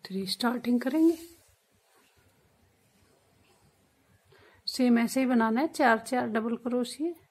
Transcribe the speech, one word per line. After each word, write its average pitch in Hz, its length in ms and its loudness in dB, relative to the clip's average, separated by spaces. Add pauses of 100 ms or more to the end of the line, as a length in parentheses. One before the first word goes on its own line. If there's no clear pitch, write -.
थ्री 190 220 -8
स्टार्टिंग 240 540 -2
करेंगे। 320 360 2 (3500)
सेम 247 320 4
ऐसे 240 200 0
ही 262 60 2
बनाना 233 360 2
है, 330 80 0
चार 233 300 2
चार 247 300 -4
डबल 226 280 -4
क्रोशिया 247 560 -4 (160)